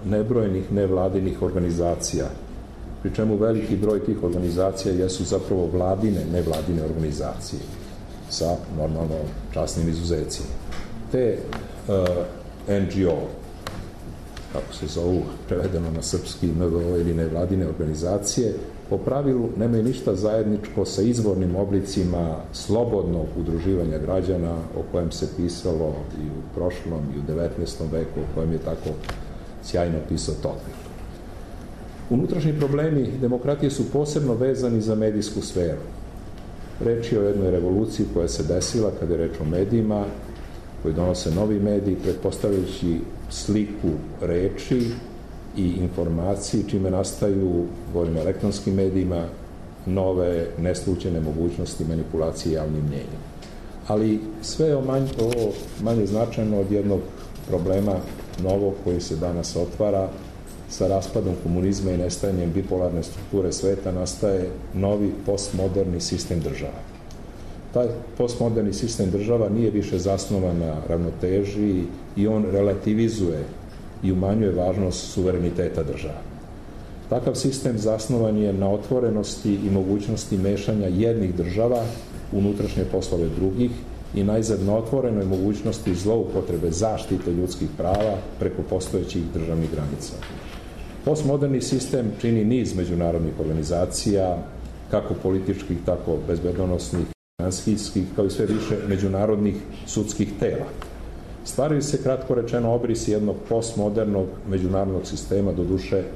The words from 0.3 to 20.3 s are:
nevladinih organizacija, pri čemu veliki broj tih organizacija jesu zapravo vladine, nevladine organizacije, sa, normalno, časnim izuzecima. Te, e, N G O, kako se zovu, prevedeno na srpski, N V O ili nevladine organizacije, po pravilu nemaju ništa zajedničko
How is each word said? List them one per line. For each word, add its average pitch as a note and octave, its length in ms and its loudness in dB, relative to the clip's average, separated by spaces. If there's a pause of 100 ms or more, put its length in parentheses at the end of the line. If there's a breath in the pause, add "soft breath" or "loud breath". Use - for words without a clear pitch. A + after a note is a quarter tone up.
nevladinih F#2+ 720 2
organizacija, E2+ 840 0 (760)
pri F#2+ 120 -2
čemu A2 220 2
veliki G#2+ 400 2
broj G#2 280 2
tih G#2+ 200 0
organizacija F2+ 720 2
jesu F2+ 300 2
zapravo F#2 480 2
vladine, F#2 600 2
nevladine D#2+ 520 0
organizacije, D2+ 760 -4 (680)
sa, E2+ 260 0 (220)
normalno, D#2+ 360 0 (400)
časnim D#2+ 340 0
izuzecima. D#2+ 600 -2 (640)
Te, B2+ 260 2 (500)
e, F#2+ 160 4 (640)
N G2+ 260 2
G F#2+ 120 4
O, D#2 120 4 (1300)
kako - 220 -6
se - 120 -6
zovu, F2 360 0 (260)
prevedeno E2 420 0
na D#2+ 120 -2
srpski, - 440 -2
N D#2+ 120 2
V E2+ 180 2
O F2 220 2
ili E2+ 160 2
nevladine E2+ 540 2
organizacije, E2+ 840 0 (360)
po G2 80 2
pravilu C3 500 0 (100)
nemaju A2+ 240 4
ništa B2 320 2
zajedničko G#2 680 2